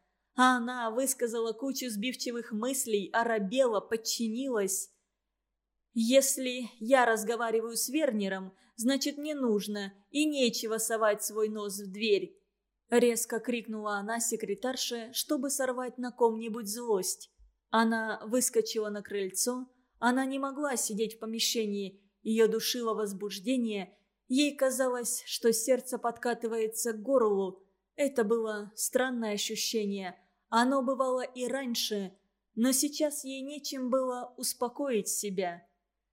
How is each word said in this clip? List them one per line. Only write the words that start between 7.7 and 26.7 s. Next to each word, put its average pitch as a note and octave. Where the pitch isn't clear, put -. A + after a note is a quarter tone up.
с -
Вернером, G#3
значит, C4+
не D4+
нужно G#3
и D4
нечего A#3
совать G#3+
свой G#3+
нос G#3
в G3+
дверь", G3
резко A#3
крикнула A3
она G#3+
секретарше, A3+
чтобы C#4
сорвать B3+
на B3
ком-нибудь A3+
злость. G#3+
Она A3
выскочила A3
на G#3
крыльцо, G3+
она B3
не C4+
могла C#4
сидеть A3
в -
помещении, G#3+
её A3
душило A3
возбуждение, G3+
ей C#4+
казалось, B3+
что -
сердце B3
подкатывается A#3